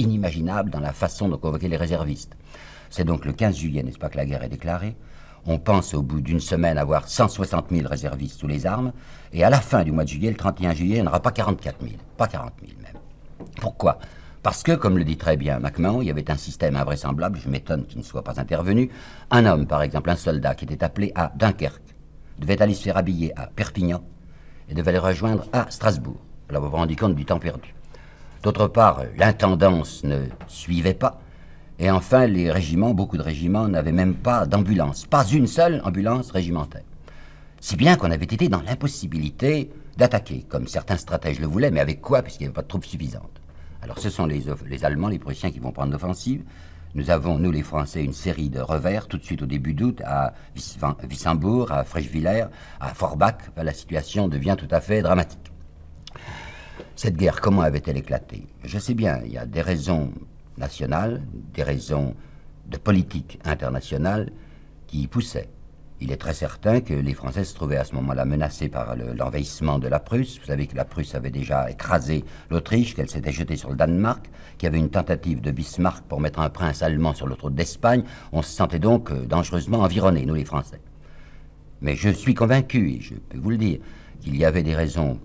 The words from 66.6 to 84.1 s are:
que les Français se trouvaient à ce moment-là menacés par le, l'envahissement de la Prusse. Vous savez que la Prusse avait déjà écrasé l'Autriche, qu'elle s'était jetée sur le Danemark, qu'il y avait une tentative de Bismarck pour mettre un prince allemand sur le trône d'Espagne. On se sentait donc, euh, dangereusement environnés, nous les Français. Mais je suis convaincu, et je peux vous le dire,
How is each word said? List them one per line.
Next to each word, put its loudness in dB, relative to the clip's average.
que -4
les 0
Français -4
se -12
trouvaient -2
à 2
ce -14
moment-là -2
menacés -2
par -6
le, -6
l'envahissement -2
de -2
la 2
Prusse. -4
Vous -16
savez -2
que -10
la -2
Prusse -6
avait -4
déjà -2
écrasé 0
l'Autriche, 2
qu'elle -4
s'était -4
jetée -2
sur -8
le -4
Danemark, 2
qu'il -2
y 4
avait 2
une 2
tentative 0
de -2
Bismarck -2
pour -6
mettre -2
un 2
prince -2
allemand 2
sur -8
le -6
trône -6
d'Espagne. 2
On 0
se -6
sentait 0
donc, 4
euh, -2
dangereusement 0
environnés, 4
nous 0
les 0
Français. -6
Mais -2
je 4
suis 4
convaincu, 4
et -4
je -14
peux -12
vous -2
le 2
dire, 2